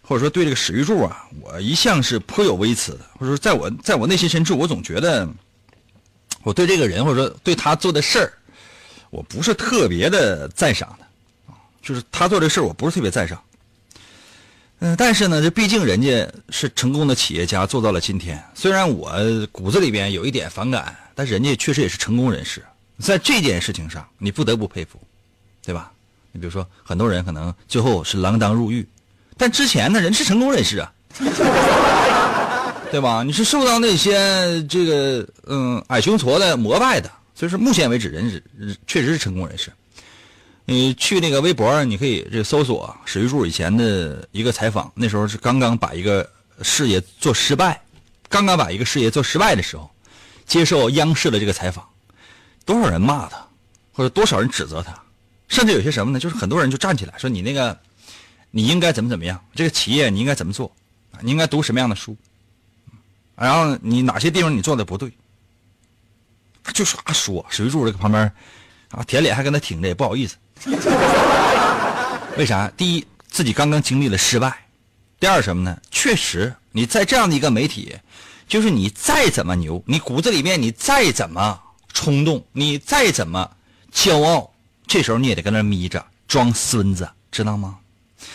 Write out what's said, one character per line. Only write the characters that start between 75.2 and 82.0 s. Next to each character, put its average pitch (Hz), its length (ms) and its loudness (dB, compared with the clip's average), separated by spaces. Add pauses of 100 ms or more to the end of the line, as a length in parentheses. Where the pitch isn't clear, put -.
二 190 160 4
什 90 140 -2
么 90 80 0
呢？ 90 120 -4 (140)
确 247 240 2
实， 117 400 -2 (160)
你 226 160 0
在 220 180 2
这 262 120 2
样 214 120 4
的 160 60 2
一 139 60 2
个 147 100 2
媒 123 160 2
体， - 300 -10 (500)
就 214 160 2
是 220 80 4
你 104 200 2
再 285 380 2
怎 - 160 0
么 90 120 0
牛， 85 300 -4
你 143 120 0
骨 127 220 -4
子 240 100 0
里 170 100 2
面 165 220 0
你 113 80 0
再 247 400 2
怎 101 180 -2
么 95 320 -2 (320)
冲 143 320 0